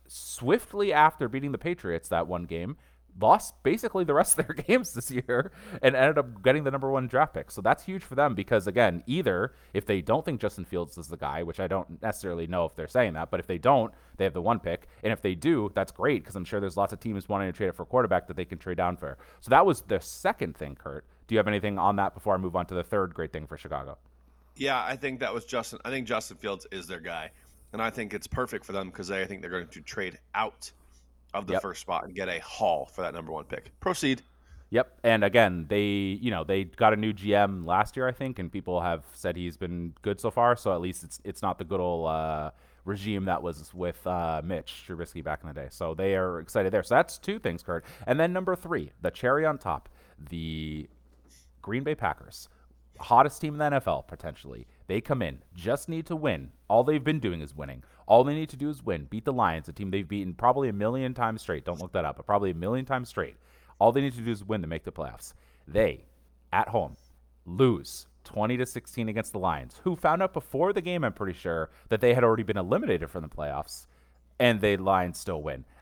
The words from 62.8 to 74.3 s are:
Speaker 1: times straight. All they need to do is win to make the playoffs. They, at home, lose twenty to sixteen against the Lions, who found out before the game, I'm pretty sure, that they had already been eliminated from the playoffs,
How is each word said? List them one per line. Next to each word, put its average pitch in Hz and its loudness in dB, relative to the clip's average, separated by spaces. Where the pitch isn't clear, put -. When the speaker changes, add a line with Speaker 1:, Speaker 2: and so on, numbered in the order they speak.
Speaker 1:
times 127 -4
straight. - -6
All 113 8
they 135 4
need 139 0
to 120 -10
do 113 -2
is 101 -6
win 104 -2
to 82 -6
make 82 -6
the - -10
playoffs. - -12
They, 82 0
at 104 2
home, 82 -2
lose 95 0
twenty 110 -2
to 123 0
sixteen 117 -6
against 110 -4
the 104 -6
Lions, 87 -2
who 180 -2
found 170 2
out 185 -2
before 170 0
the 185 -2
game, 170 -2
I'm 113 0
pretty 95 -6
sure, 82 -2
that - 2
they 123 8
had 127 4
already 113 6
been 101 -2
eliminated 92 0
from 90 -8
the 78 -10
playoffs, 73 -8